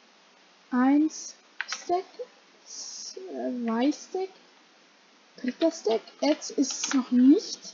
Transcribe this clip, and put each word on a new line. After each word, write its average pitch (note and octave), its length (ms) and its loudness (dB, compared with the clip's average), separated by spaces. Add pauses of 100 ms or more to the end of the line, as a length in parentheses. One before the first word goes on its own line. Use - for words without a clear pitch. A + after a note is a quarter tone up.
(720)
Eins C#4 640 2 (320)
Stack, - 380 -4 (600)
zwei B3+ 1300 -4
Stack, - 380 -8 (1080)
dritter C#4+ 340 -2
Stack. G#4 300 -2 (220)
Jetzt D4+ 300 0
ist - 340 -2
es - 80 -4
noch B3+ 180 0
nicht C4 480 6 (140)